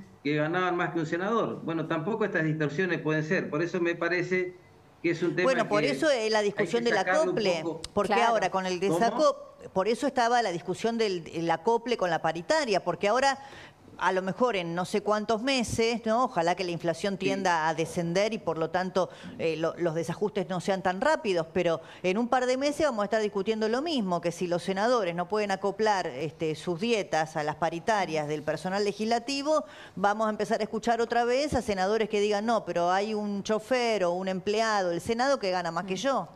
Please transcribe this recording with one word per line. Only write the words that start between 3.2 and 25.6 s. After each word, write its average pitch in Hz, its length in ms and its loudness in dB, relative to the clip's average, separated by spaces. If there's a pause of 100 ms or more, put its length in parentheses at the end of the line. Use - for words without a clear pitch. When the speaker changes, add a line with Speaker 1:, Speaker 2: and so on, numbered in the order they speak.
Speaker 1:
ser, 160 280 -2
por 151 100 -2
eso 175 220 -2
me 170 120 0
parece 180 600 -2 (480)
que 170 80 0
es 160 120 -2
un 170 140 0
tema 180 80 2
Speaker 2:
Bueno, 240 240 2
por - 140 2
Speaker 1:
que 285 80 2
Speaker 2:
eso 311 200 0
es 220 220 0
la 220 60 4
Speaker 1:
hay 208 120 2
que - 40 -2
Speaker 2:
discusión 233 300 0
del 233 100 2
Speaker 1:
sacarlo 185 300 2
un 370 40 2
Speaker 2:
acople, 196 360 2
Speaker 1:
poco. 160 180 -6 (100)
Speaker 2:
porque 202 220 2
Speaker 3:
Claro. 233 180 6
Speaker 2:
ahora 190 180 2
con 185 140 0
el 185 160 -2
Speaker 1:
¿Cómo? 190 140 2
Speaker 2:
desacople, 233 800 0
por 190 140 2
eso 247 180 0
estaba 240 340 2
la 214 120 0
discusión 190 440 -2
del 190 380 -2
el 170 160 0
acople 226 480 0
con 185 100 2
la 160 140 0
paritaria, 180 600 0
porque 175 260 0
ahora 262 300 2 (600)
a 180 140 2
lo 185 100 2
mejor 208 340 0
en 170 180 -2
no 180 100 -2
sé 202 180 -2
cuántos 208 400 0
meses, 233 600 0
¿no? 226 200 2
Ojalá 175 300 0
que 185 100 -2
la 175 60 -2
inflación 170 440 -2
Speaker 1:
Sí. - 60 -4
Speaker 2:
tienda 185 480 2
a 160 60 2
descender 170 600 0
y 220 40 -4
por 160 200 -4
lo 160 120 0
tanto, 180 380 0 (300)
eh, 160 180 0
lo, 160 220 0
los 165 160 0
desajustes 170 540 -2
no 180 120 -4
sean 190 220 0
tan 185 180 0
rápidos, 196 520 2
pero 165 280 2 (220)
en 185 160 2
un 240 100 0
par 247 180 2
de 254 100 2
meses 294 300 0
vamos 226 160 0
a - 20 0
estar 220 180 0
discutiendo 214 460 0
lo 240 140 0
mismo, 208 380 0
que 170 120 0
si 180 140 -4
los 170 160 0
senadores 196 520 0
no 175 140 -4
pueden 208 220 0
acoplar, 196 560 0